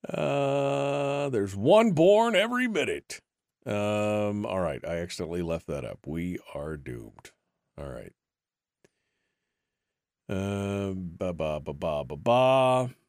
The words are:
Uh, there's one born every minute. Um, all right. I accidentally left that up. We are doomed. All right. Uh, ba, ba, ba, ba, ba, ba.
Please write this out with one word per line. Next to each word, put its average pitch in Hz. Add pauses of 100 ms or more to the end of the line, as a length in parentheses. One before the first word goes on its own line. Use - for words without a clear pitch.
Uh, 143
there's 101
one 196
born 208
every 247
minute. 131 (460)
Um, 104
all 95
right. 76
I 85
accidentally 87
left 82
that 71
up. 52
We 85 (160)
are 76
doomed. 58 (480)
All 71
right. 57 (2250)
Uh, 98
ba, 92
ba, 78
ba, 76
ba, 76
ba, 67
ba. 127 (200)